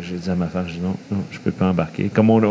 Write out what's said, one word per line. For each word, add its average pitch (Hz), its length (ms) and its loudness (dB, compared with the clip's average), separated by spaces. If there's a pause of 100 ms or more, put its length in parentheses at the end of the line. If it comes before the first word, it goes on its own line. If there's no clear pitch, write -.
j'ai 90 140 -8
dit 87 120 -6
à 90 60 0
ma 87 120 0
femme, 90 200 -4
je 82 60 -8
dis, « 85 100 -8
Non, 92 120 -2 (160)
non, 98 200 -2
je - 80 -14
peux - 120 -2
pas 95 180 -2
embarquer. » 85 440 -2
Comme 110 160 6
on 113 100 6 (120)